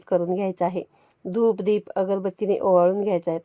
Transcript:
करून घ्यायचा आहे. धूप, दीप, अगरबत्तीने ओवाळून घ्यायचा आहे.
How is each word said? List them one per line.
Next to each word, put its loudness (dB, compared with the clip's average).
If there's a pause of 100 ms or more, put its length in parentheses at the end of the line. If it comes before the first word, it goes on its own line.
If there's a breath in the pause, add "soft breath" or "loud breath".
करून 0
घ्यायचा -2
आहे. -4 (420 soft breath)
धूप, 0
दीप, 0
अगरबत्तीने -2
ओवाळून 4
घ्यायचा -2
आहे. -2